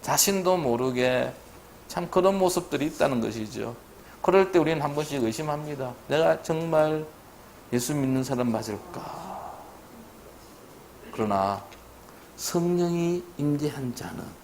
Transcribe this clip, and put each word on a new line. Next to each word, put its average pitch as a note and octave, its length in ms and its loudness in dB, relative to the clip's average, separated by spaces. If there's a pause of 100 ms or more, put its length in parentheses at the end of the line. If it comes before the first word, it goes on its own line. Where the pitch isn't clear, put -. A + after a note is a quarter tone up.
자신도 F#3 560 2
모르게 B2+ 720 2 (560)
참 F3 240 -4
그런 F#3+ 260 6
모습들이 F3 480 0
있다는 C#3+ 340 2
것이죠. A2 540 -6 (480)
그럴 F#3+ 300 6
때 F3 80 6
우리는 D#3 200 2
한 C#3+ 140 -2
번씩 C#3+ 300 -2
의심합니다. D3 720 -4 (120)
"내가 D#3+ 380 4
정말 D#3 600 2 (680)
예수 B2 200 0
믿는 C3 300 2
사람 B2 300 0
맞을까?" G#2+ 500 -6 (2000)
그러나 G2 500 0 (760)
성령이 F3 880 0 (140)
임재한 C#3+ 580 -2
자는 - 260 -10 (220)